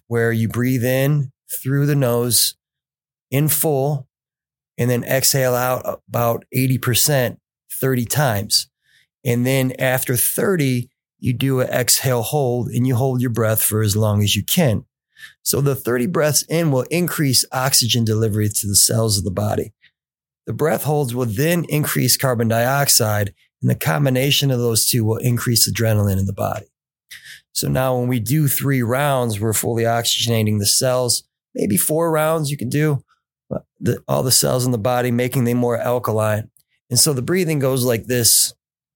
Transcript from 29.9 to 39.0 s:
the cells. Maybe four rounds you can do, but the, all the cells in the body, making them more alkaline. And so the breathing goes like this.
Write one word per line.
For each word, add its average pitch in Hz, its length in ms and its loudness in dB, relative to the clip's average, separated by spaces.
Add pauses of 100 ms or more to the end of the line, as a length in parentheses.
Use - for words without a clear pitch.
the 101 80 -2
cells. 127 580 0 (300)
Maybe 208 220 0
four 165 340 0
rounds 156 400 0
you 143 60 -4
can 120 140 -6
do, 147 340 0 (460)
but - 160 -8 (120)
the, 98 300 -2
all 69 140 0
the 127 80 -2
cells 131 340 0
in 127 80 0
the 117 60 -2
body, 123 320 0
making 123 340 0
them 120 140 0
more 120 180 0
alkaline. 110 760 -2 (380)
And 120 100 -2
so 156 140 2
the 123 80 -2
breathing 160 380 0
goes 131 260 0
like 117 220 0
this. 120 480 2 (420)